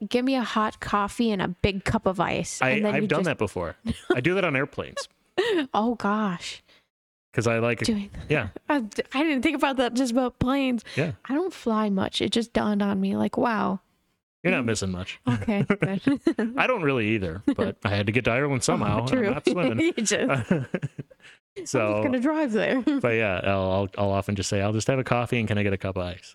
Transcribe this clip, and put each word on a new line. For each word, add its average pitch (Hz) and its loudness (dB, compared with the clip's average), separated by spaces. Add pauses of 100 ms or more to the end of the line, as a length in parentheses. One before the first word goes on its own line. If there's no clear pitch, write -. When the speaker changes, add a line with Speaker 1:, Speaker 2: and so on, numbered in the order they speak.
Speaker 1:
give 247 0
me 269 2
a 254 0
hot 214 -2
coffee 208 0
and 196 0
a - 2
big 190 -2
cup - 0
of 190 0
ice, - -2
Speaker 2:
I, - 4
Speaker 1:
and 208 2
then 208 2
Speaker 2:
I've 143 2
Speaker 1:
you 214 -2
Speaker 2:
done 147 2
Speaker 1:
just 180 0
Speaker 2:
that 139 0
before. 87 -4 (380)
I 127 2
do 160 2
that 190 0
on 147 0
airplanes. 131 -6 (280)
Speaker 1:
<laughs> 370 0
Oh, 226 2
gosh. 208 -4 (720)
Speaker 2:
'Cause 110 0
I 113 2
like 117 0
a - -2
Speaker 1:
Doing 202 -2 (180)
Speaker 2:
Yeah. 139 0 (100)
Speaker 1:
<laughs> - -20
I, 302 2 (360)
I 269 0
didn't 277 2
think 294 2
about 277 2
that 240 2
just 247 2
about 247 0
planes. 254 0 (120)
Speaker 2:
Yeah. 156 0 (160)
Speaker 1:
I 254 -2
don't 339 -2
fly 214 0
much. - -2
It 196 0
just 226 -2
dawned 214 0
on 202 0
me, 196 0
like, 214 0
wow. 208 0 (640)
Speaker 2:
You're 175 2
not 156 0
Speaker 1:
Mm. 117 0
Speaker 2:
missing 101 0
much. 90 -8 (100)
Speaker 1:
Okay, 226 0
Speaker 2:
<laughs> - 2
Speaker 1:
good. 247 -2
<laughs> - -4
Speaker 2:
I 320 2
don't 240 0
really 131 2
either, 92 -2 (140)
but 101 -2
I 101 2
had 101 0
to 107 0
get 117 2
to 120 2
Ireland 135 0
Speaker 1:
Oh, - -4
Speaker 2:
somehow, 107 2
and 131 -2
I'm - 2
Speaker 1:
true. 208 2
Speaker 2:
not 147 0
swimming. 165 0
Speaker 1:
<laughs> 330 2
You 226 -2
just 196 0
Speaker 2:
<laughs> 139 0 (920)
So, 117 0
Speaker 1:
I'm 104 0
just 107 0
gonna 254 2
drive 302 0
there. 220 2
<laughs> 285 0
Speaker 2:
but 123 2
yeah, 104 0
I'll, 95 2
I'll, 95 2
I'll 101 2
often 98 0
just 98 -2
say, 104 0
"I'll 101 0
just 107 0
have 135 2
a 127 -2
coffee, 120 0
and 110 0
can 104 0
I 104 2
get 101 2
a 98 0
cup 95 -4
of 92 -4
ice?" 90 -12